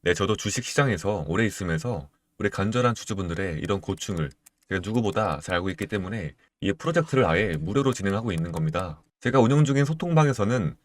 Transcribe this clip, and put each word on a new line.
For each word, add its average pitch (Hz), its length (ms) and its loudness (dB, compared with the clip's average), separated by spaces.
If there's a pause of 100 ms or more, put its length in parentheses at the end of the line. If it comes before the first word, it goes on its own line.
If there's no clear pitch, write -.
네, 87 120 2
저도 101 220 0
주식 107 280 -4
시장에서 104 640 0
오래 95 180 2
있으면서 87 640 -4 (280)
우리 104 120 0
간절한 113 460 0
주주분들의 90 640 -4
이런 98 200 0
고충을 82 520 -4 (380)
제가 95 140 -2
누구보다 104 580 0
잘 92 140 -4
알고 92 160 -2
있기 92 160 -6
때문에 95 460 -6 (280)
이 98 120 0
프로젝트를 160 520 2
아예 87 320 2
무료로 123 360 0
진행하고 101 380 -2
있는 82 200 -2
겁니다. 80 500 -4 (180)
제가 127 200 4
운영 139 260 6
중인 139 200 4
소통방에서는 139 1000 2